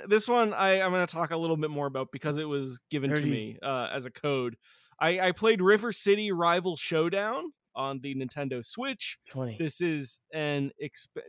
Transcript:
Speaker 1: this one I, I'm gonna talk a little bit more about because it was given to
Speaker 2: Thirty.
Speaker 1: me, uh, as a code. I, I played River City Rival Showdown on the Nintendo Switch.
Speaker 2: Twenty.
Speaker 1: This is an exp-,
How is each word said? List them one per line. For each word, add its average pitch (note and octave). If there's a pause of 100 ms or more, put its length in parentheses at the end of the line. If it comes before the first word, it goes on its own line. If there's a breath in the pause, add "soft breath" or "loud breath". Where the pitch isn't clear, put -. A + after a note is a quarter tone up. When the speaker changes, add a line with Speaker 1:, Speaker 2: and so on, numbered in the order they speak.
Speaker 1:
this G#3
one A#3
I, F#3+
I'm F#3
gonna F3+
talk E3
a E3+
little E3
bit D3+
more C#3+
about C3+
because D3
it D#3
was C3+ (100)
given C#3
to D3
Speaker 2:
Thirty. D3
Speaker 1:
me, A2
uh, C3
as C3
a B2
code. B2+ (440 soft breath)
I, F3
I F#3
played A3
River G#3
City G#3
Rival E3+
Showdown G3+ (240)
on C3+
the C#3
Nintendo C3
Switch. - (100)
Speaker 2:
Twenty. B2
Speaker 1:
This D#3+
is D#3 (140)
an D3 (100)
exp-, - (220)